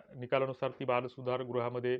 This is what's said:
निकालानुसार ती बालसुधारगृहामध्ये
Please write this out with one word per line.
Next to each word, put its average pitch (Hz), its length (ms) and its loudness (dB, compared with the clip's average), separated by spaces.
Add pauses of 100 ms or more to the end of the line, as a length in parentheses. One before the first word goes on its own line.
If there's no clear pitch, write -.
(160)
निकालानुसार 131 560 0
ती 135 140 -8
बालसुधारगृहामध्ये 123 1160 0